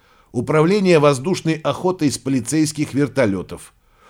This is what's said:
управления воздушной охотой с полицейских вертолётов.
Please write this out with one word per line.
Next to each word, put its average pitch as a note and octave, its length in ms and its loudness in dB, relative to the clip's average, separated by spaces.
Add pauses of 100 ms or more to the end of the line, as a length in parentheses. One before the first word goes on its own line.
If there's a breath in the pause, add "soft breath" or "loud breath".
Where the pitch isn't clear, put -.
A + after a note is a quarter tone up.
(320 soft breath)
управления E3 680 2
воздушной D3 560 2
охотой D#3 540 -2
с - 80 -4
полицейских C#3+ 760 -2
вертолётов. A#2 800 -2 (360 soft breath)